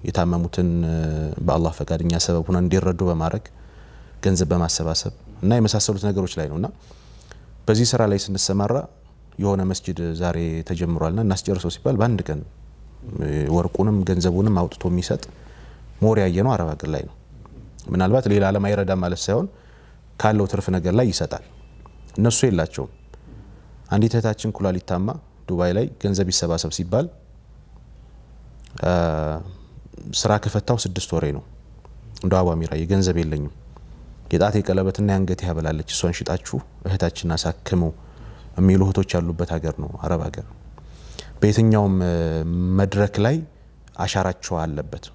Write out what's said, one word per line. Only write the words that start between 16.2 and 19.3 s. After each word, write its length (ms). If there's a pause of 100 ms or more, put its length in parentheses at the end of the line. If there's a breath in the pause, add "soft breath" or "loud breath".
አረብ 160
ሀገር 200
ላይ 160
ነው። 100 (720)
ምናልባት 400
ሌላ 200
ዓለም 180
አይረዳም 360
ማለት 200
ሳይሆን 260 (720 loud breath)